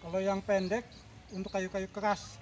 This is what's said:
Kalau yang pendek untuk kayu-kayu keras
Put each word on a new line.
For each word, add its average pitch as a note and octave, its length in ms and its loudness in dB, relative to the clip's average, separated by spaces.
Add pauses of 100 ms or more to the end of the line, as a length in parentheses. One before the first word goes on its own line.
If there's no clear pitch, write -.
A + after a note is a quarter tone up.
Kalau F3 160 0
yang G3 240 2
pendek G3 400 2 (480)
untuk F#3+ 240 -4
kayu-kayu F#3+ 320 -2
keras G#3 540 0